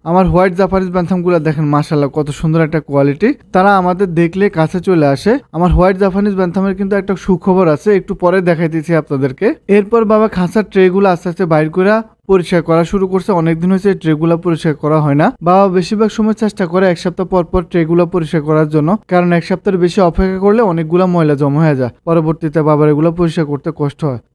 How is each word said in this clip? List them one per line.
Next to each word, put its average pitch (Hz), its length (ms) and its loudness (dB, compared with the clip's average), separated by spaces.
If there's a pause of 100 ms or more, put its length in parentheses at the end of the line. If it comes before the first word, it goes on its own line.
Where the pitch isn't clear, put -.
আমার 185 220 4
হোয়াইট 180 300 2
জাপানিজ 190 340 0
ব্যান্থামগুলা 180 520 0
দেখেন, 151 260 -2
মাশাআল্লাহ, 147 440 0
কত 139 100 -4 (120)
সুন্দর 160 280 0
একটা 156 200 -4
কোয়ালিটি। 143 420 0 (260)
তারা 190 160 4 (100)
আমাদের 180 260 -2 (120)
দেখলে 170 260 0 (120)
কাছে 160 300 -2
চলে 165 180 2 (100)
আসে। 196 160 0 (240)
আমার 170 220 2
হোয়াইট 185 260 2
জাপানিজ 202 360 0
ব্যান্থামের 190 400 -2
কিন্তু 202 220 -2
একটা 196 120 -4 (120)
সুখবর 185 500 2
আছে, 208 140 -4 (100)
একটু 185 140 -8 (100)
পরে 180 140 2 (120)
দেখাইতেছি 160 420 -2 (100)
আপনাদেরকে। 139 460 -2 (300)
এরপর 214 240 0 (100)
বাবা 220 160 4 (100)
খাঁচার 180 360 0
ট্রেগুলো 190 400 4
আস্তে 170 180 -6
আস্তে 185 120 -4 (100)
বাইর 156 220 2
করে 190 200 2 (360)
পরিষ্কার 180 380 2
করা 165 220 2
শুরু 190 200 0
করছে। 190 200 -2 (100)
অনেকদিন 165 320 0
হয়েছে 190 180 0 (100)
ট্রেগুলা 160 340 0 (100)
পরিষ্কার 160 380 -2
করা 156 220 0
হয় 143 160 2
না। 185 60 2 (200)
বাবা 190 180 4 (120)
বেশিরভাগ 208 400 0
সময় 214 260 0
চেষ্টা 202 300 -4
করে 190 180 2
এক 165 120 -2
সপ্তাহ 180 300 -4
পর 180 180 2
পর 190 100 0 (100)
ট্রেগুলা 170 420 2
পরিষ্কার 160 360 -2
করার 156 260 2
জন্য, 151 140 2 (220)
কারণ 180 260 2
এক 165 120 -2
সপ্তাহের 185 340 -2
বেশি 175 160 0 (100)
অপেক্ষা 190 360 -2
করলে 214 160 4 (100)
অনেকগুলা 165 420 0
ময়লা 156 280 2
জমা 143 220 0
হয়ে 151 180 2
যায়, 117 100 -2 (160)
পরবর্তীতে 160 600 -2
বাবার 151 260 2
এগুলা 156 260 2
পরিষ্কার 165 320 0
করতে 147 180 -6 (120)
কষ্ট 143 180 -6 (100)
হয়। 123 100 -8 (160)